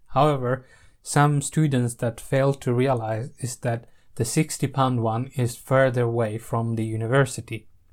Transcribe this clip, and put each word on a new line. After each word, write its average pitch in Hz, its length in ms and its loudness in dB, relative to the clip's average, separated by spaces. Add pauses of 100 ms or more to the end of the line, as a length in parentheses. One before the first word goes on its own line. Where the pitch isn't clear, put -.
However, 131 580 0 (360)
some 147 380 4
students 139 540 0
that 120 260 -4
fail 139 340 0
to 131 200 -2
realize 120 640 0
is - 200 -8
that 117 280 -4 (300)
the 117 80 0
sixty 156 420 -2
pound 127 360 0
one 113 340 -2
is 120 200 -2
further 131 460 2
away 117 340 0
from 117 380 -4
the 110 100 -2
university. 113 840 -2 (240)